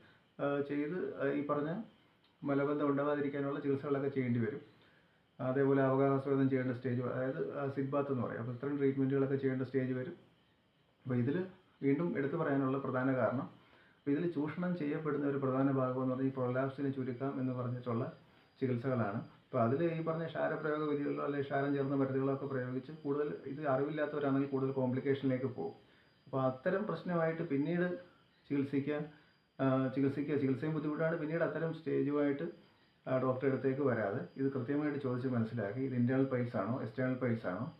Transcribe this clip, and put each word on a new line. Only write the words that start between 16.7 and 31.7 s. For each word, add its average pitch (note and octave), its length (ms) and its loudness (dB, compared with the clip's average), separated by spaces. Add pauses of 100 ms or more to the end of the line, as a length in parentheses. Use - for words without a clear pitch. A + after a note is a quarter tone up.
ചുരുക്കാം C3 520 -4
എന്ന് B2+ 120 0
പറഞ്ഞിട്ടുള്ള B2 600 -2 (480)
ചികിത്സകളാണ്. A#2+ 560 0
അപ്പോൾ - 440 -4
അതിൽ C3+ 220 4
ഈ E3 200 0
പറഞ്ഞ D#3+ 220 -2
ക്ഷാരപ്രയോഗ D3+ 640 -2
വിധികളോ C#3+ 340 -2
അല്ലെങ്കിൽ C#3+ 220 -2
ക്ഷാരം C#3 300 0
ചേർന്ന C#3 200 0
മരുന്നുകളോ C3+ 380 2
ഒക്കെ C3+ 120 -4
പ്രയോഗിച്ച് C3 460 -4
കൂടുതൽ D3 420 -2 (120)
ഇത് D#3 220 -6
അറിവില്ലാത്തവരാണെങ്കിൽ C#3+ 800 2
കൂടുതൽ C3+ 220 0
കോംപ്ലിക്കേഷനിലേക്ക് C3 720 0
പോകും. F#2+ 280 -6 (520)
അപ്പോൾ C3+ 160 -2
അത്തരം F3+ 460 0
പ്രശ്നമായിട്ട് E3 540 0
പിന്നീട് E3+ 580 0 (500)
ചികിത്സിക്കാൻ, C#3+ 600 0 (500)
ആ, C3 280 2
ചികിത്സിക്കുക, C#3 500 0
ചികിത്സയും C3+ 360 0
ബുദ്ധിമുട്ടാണ്. D#3 440 0
പിന്നീട് D#3 260 -2
അത്തരം D#3 300 0